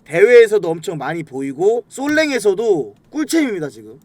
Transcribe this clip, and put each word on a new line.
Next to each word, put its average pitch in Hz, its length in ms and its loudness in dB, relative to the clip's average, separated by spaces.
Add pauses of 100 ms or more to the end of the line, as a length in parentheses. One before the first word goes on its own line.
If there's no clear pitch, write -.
대회에서도 208 680 4
엄청 165 280 -8
많이 156 260 -8
보이고 139 640 -4
솔랭에서도 233 1080 -2 (140)
꿀챔입니다. 254 600 -4
지금 110 360 -20